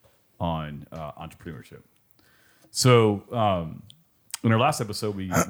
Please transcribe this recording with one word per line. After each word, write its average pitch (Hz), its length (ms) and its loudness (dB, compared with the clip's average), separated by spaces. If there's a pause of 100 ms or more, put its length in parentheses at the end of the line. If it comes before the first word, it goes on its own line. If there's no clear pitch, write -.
(400)
on, 78 500 -6
uh, 76 220 -12
entrepreneurship. 76 680 -18 (880)
So, 113 520 6 (100)
um, 95 500 -2 (600)
in 117 80 2
our 113 80 4
last 143 220 0
episode, 104 340 -6
we, 95 160 -8 (200)